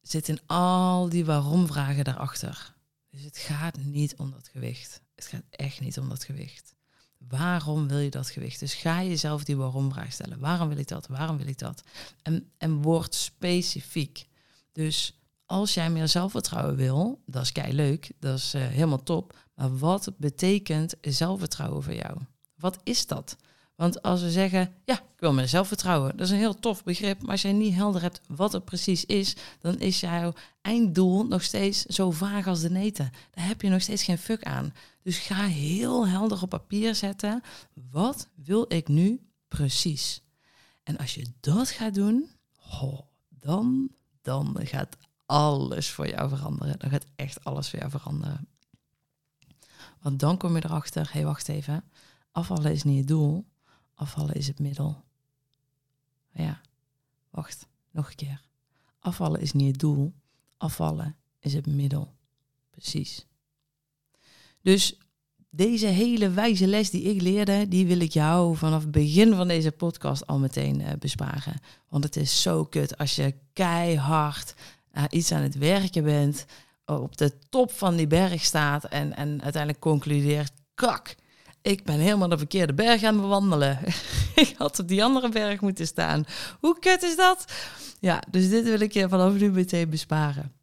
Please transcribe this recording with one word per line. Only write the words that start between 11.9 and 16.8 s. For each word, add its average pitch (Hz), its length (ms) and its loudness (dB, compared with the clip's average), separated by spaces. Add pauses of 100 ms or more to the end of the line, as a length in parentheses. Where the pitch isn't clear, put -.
En, 160 360 -4
en 156 240 -2
word 165 340 0
specifiek. - 1120 -4 (440)
Dus 156 420 -4 (320)
als 196 280 0
jij 165 160 0
meer 160 180 0
zelfvertrouwen 175 680 -2
wil, 139 500 0